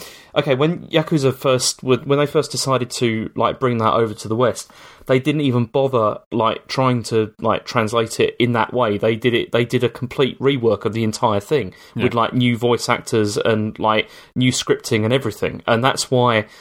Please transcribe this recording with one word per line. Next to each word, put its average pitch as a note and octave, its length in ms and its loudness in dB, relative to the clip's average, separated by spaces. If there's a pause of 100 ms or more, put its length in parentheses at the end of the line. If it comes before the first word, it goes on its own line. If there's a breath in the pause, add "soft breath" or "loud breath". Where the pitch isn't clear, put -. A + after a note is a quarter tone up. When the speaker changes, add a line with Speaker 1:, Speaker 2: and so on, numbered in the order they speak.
(340 loud breath)
Speaker 1:
okay, D3 200 0
when D#3 340 -2
Yakuza D3+ 460 0
first B2+ 480 -2
would, B2+ 240 0
when C#3 120 2
they D3 80 2
first C#3+ 240 -2
decided B2 420 -2
to, A2+ 440 -2
like, A#2 240 0
bring A#2+ 180 0
that A2 140 2
over A2+ 220 0
to G#2+ 140 -12
the A2 80 -2
West, A#2 340 0 (360 loud breath)
they C3 120 4
didn't D3 240 0
even B2 240 2
bother, B2 520 0 (140)
like, A2 340 0
trying B2+ 360 0
to, A2 380 -2
like, A2 260 0
translate A2+ 540 -2
it - 180 2
in B2 140 2
that A2+ 200 0
way. A#2 240 0
They A2 200 0
did A#2 180 0
it, - 180 -2
they A#2+ 140 2
did B2 180 0
a A#2 40 4
complete - 500 -4
rework A#2+ 480 0
of G#2 80 -2
the A2+ 100 0
entire G#2+ 360 0
thing A#2 340 -2 (200 loud breath)
Speaker 2:
Yeah. A#2 100 -2
Speaker 1:
with, B2 100 0
like, A2+ 180 0
new B2 240 2
voice A#2+ 320 0
actors A2 480 0
and, G#2+ 420 0
like, G#2+ 300 0 (260 loud breath)
new B2+ 180 2
scripting A#2+ 520 0
and A2 80 0
everything, G#2+ 540 -4
and A#2 180 2
that's - 260 -2
why A#2+ 360 2 (140 loud breath)